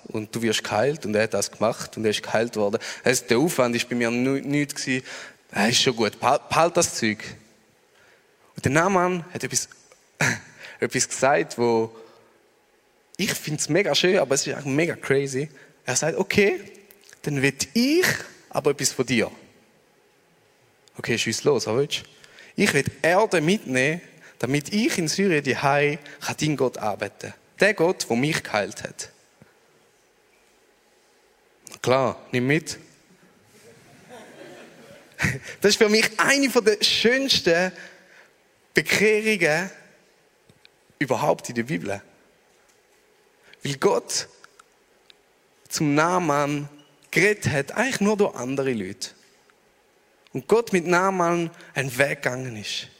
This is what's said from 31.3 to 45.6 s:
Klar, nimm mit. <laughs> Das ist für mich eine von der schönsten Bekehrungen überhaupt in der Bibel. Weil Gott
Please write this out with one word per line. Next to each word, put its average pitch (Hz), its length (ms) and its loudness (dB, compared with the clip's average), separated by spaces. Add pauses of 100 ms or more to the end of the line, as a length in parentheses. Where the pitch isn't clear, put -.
Klar, 123 380 2 (120)
nimm 123 140 0
mit. 151 320 -2 (2500)
<laughs> 127 220 -2 (200)
Das 202 100 4
ist - 80 2
für 220 100 6
mich 220 300 4
eine 269 320 4
von 226 140 2
der 208 180 4
schönsten 208 880 2 (1000)
Bekehrungen 190 960 2 (1300)
überhaupt 147 500 -2
in 123 60 -8
der 117 80 -2
Bibel. 117 400 -6 (1600)
Weil 143 160 -4
Gott - 500 0 (1400)